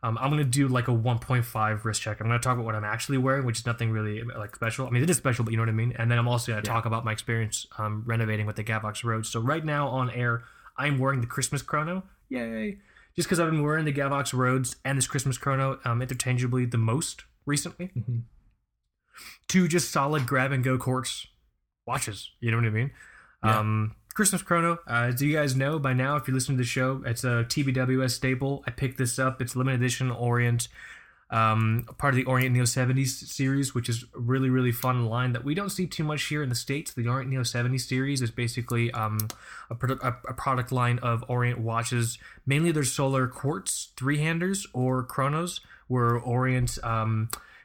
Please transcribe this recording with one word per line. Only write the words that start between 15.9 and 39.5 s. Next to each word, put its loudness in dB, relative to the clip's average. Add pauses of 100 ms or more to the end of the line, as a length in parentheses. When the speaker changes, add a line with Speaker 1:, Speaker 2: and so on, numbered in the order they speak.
Speaker 1:
interchangeably 0
the 0
most 0 (240)
recently. -4
Speaker 2:
Mm-hmm. -4 (1300)
Speaker 1:
Two 4
just 2
solid 2
grab 2
and 2
go 4
quartz -2 (600)
watches. -4 (100)
You 0
know 2
what 4
I 2
mean? 0 (540)
Speaker 2:
Yeah. 6
Speaker 1:
Um, 0 (180)
Christmas 2
chrono, 2 (140)
uh, 2
as -2
you 2
guys 2
know 0
by 0
now, 2
if -4
you 0
listen 0
to 2
the 2
show, 0
it's -2
a 2
T 0
B 2
W 2
S 0
staple. -2
I -2
picked -4
this 0
up. 0
It's -4
limited 0
edition 0
Orient, 2 (600)
um, 2 (100)
part 2
of 4
the 2
Orient 2
Neo 4
seventies 0
series, 0
which -2
is -4 (100)
a -12
really, 2
really 4
fun 0
line 0
that -4
we 0
don't -2
see -2
too -4
much -2
here -2
in -2
the 0
States. -4
The -2
Orient -2
Neo 0
seventies 0
series 2
is 0
basically, -2
um, -2 (520)